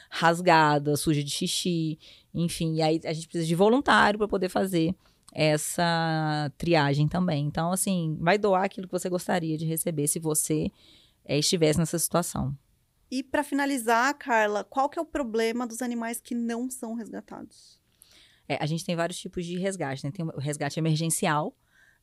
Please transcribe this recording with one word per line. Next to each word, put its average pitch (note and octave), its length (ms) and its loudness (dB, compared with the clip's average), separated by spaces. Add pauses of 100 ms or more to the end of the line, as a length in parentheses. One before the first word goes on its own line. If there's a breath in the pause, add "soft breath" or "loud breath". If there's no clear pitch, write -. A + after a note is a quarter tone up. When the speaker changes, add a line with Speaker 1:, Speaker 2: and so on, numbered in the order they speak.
Speaker 1:
rasgada, D#3+ 880 4
suja D3 280 0
de C#3+ 60 -6
xixi, E3 680 -2 (360 loud breath)
enfim, E3 420 -2
e D#3+ 60 0
aí D#3+ 240 2
a E3 80 -4
gente D#3+ 140 -8
precisa E3+ 200 -4
de E3+ 80 2
voluntário G#3+ 640 4
pra G#3 80 0
poder F#3 220 -2
fazer F#3+ 460 0 (380 soft breath)
essa D#3 1200 0
triagem D3+ 500 4
também. E3 380 0
Então, E3 260 -2
assim, E3+ 500 -2
vai F3 160 4
doar G3 280 2
aquilo F#3+ 220 -8
que - 60 -10
você F3+ 160 -2
gostaria F3 480 -2
de E3 80 -4
receber D#3+ 420 -2
se - 120 -2
você, D#3 520 0 (540 soft breath)
é, C#3 120 0
estivesse D#3 420 2
nessa E3 200 0
situação. C#3+ 560 -2 (560)
Speaker 2:
E C4 100 -4
pra D4 220 -2
finalizar, C4+ 760 0
Carla, G#3+ 460 0
qual C4+ 260 -2
que - 80 -8
é E4+ 40 -4
o D#4+ 40 -4
problema A#3 640 -2
dos A3+ 140 -10
animais A#3 400 -6
que - 120 -10
não A#3 360 -4
são A#3 260 -10
resgatados? - 840 -14 (680 soft breath)
Speaker 1:
É, D3 140 -4
a D#3 40 -2
gente D#3 200 -4
tem F3 100 -4
vários E3+ 240 -2
tipos F3+ 260 -8
de F3+ 120 -6
resgate, E3+ 480 -4
né? C#3+ 60 -4
Tem E3 140 -6
o D#3+ 140 -6
resgate D3 400 -4
emergencial, D#3+ 760 0 (480 soft breath)